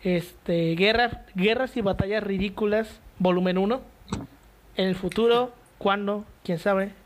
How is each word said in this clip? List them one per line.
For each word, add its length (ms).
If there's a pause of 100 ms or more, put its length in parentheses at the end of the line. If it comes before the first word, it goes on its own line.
Este, 760
Guerra, 500 (100)
Guerras 420
y 40
Batallas 420
Ridículas, 640 (320)
volumen 400
uno. 220 (960)
En 120
el 80
futuro, 560 (260)
¿cuándo? 480 (180)
¿Quién 140
sabe? 360 (120)